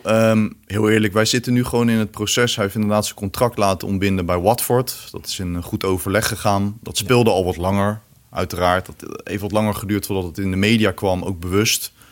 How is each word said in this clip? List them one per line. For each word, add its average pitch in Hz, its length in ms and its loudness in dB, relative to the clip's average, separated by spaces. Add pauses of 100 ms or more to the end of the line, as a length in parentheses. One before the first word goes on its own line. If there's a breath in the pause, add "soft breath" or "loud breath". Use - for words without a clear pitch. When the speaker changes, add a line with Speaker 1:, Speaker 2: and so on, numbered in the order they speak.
Speaker 1:
ehm, 110 460 2 (180)
heel 107 240 0
eerlijk, 107 220 4
wij 110 120 4
zitten 123 280 0
nu 123 120 2
gewoon 120 240 0
in 113 100 2
het 107 120 -2
proces. 120 440 0
Hij 107 100 0
heeft 98 120 -2
inderdaad 107 280 2
zijn - 120 -8
contract - 420 -2
laten 98 300 0
ontbinden 95 380 0
bij 90 120 0
Watford. 123 720 0
Dat - 160 -14
is - 120 -8
in 90 160 -6
een 87 80 -4
goed - 220 -6
overleg 95 440 0
gegaan. 101 540 0
Dat - 160 -10
Speaker 2:
Ja. 107 60 -2
Speaker 1:
speelde 120 260 4
al 92 140 2
wat 90 120 -2
langer, 101 440 0 (300)
uiteraard. 90 560 0
Dat - 380 -14
heeft 95 180 -8
wat 101 100 -6
langer 107 220 2
geduurd 101 320 -4
voordat 95 180 -4
het 85 140 -10
in 98 120 -2
de 92 60 -2
media 107 360 4
kwam, 92 300 0
ook 90 180 -6
bewust. 95 520 0 (200 loud breath)